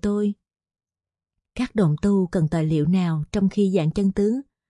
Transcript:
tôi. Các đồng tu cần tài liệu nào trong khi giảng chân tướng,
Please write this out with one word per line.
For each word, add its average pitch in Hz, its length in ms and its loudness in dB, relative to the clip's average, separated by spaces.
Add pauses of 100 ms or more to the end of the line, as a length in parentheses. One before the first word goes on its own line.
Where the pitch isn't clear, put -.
tôi. 208 320 -2 (1200)
Các 254 200 -4
đồng 156 260 2
tu 196 260 2
cần 170 240 0
tài 160 140 0
liệu 156 200 2
nào 170 460 0
trong 196 180 2
khi 202 260 0
giảng 160 160 2
chân 196 200 0
tướng, 220 300 0 (280)